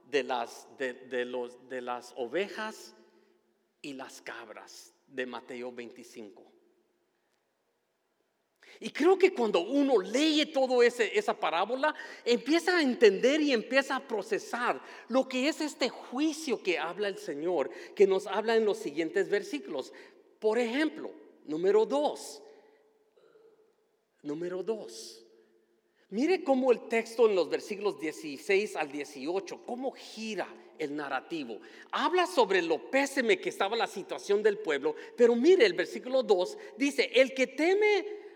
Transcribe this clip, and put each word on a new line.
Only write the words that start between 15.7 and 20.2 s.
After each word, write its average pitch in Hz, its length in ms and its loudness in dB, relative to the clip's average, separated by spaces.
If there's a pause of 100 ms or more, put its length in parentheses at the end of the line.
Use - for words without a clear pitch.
juicio 277 760 -4
que 170 160 0
habla 175 300 -4
el 190 80 -6
Señor, 156 540 -2 (240)
que 196 120 8
nos 190 200 0
habla 208 280 0
en 226 120 4
los 196 100 2
siguientes 165 540 -2
versículos. 196 640 -4 (460)